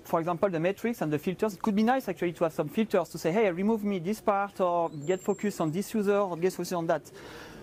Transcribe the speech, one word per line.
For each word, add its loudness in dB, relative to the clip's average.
for 0
example, 0
the 0
metrics 0
and -2
the 0
filters. -2
It -16
could 0
be 4
nice 2
actually -2
to 0
have 0
some -2
filters 0
to -8
say, 0
"Hey, 4
remove 0
me 0
this -4
part," 0
or 2
"Get -2
focus -2
on 2
this -4
user," 2
or 0
"Get 0
focus -4
on -2
that." 2